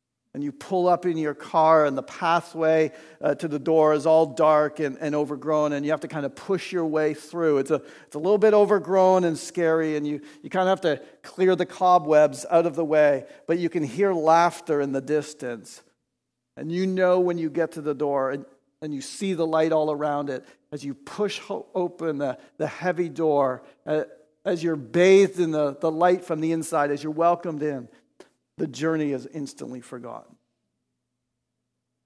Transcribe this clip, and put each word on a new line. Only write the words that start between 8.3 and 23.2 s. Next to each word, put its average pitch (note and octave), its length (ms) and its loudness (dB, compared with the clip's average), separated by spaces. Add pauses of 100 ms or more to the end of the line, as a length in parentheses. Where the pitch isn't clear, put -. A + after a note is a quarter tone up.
bit G#3 160 4
overgrown F#3 720 4
and D#3+ 160 -2
scary, D#3+ 580 0
and D3 80 -4
you, D3 160 -6 (220)
you D3+ 80 -16
kind F#3 180 0
of - 20 2
have F#3+ 100 0
to D#3+ 240 -2 (180)
clear F#3 320 2
the F3 120 -2
cobwebs D3+ 840 4
out E3+ 160 4
of D#3 80 -4
the E3 100 -2
way, D3 420 2 (200)
but E3+ 140 0
you E3+ 80 -2
can D#3+ 160 -2
hear E3+ 280 0
laughter E3 680 2
in C#3 100 -2
the C3+ 100 -4
distance. C3 840 -8 (720)
And D3+ 160 -10
you F#3 160 -2
know F#3 320 2
when F3 180 0
you D#3+ 100 -4
get D#3+ 240 -2
to E3 80 -12
the D3 140 -4
door, C#3 380 -2
and, D3 120 -8 (380)
and D#3 100 -10
you C3+ 100 -8
see G3 320 -6
the E3 120 -2
light D#3+ 240 0
all D#3 220 0
around D3 380 -4
it, B2+ 140 -8 (280)
as C#3+ 120 -12
you C#3 100 -8
push - 440 -6
ho-, - 280 -10 (100)
open F3 420 -4
the, C3+ 200 -4 (180)
the D#3 100 -4
heavy E3+ 420 -4
door, C#3+ 540 0 (240)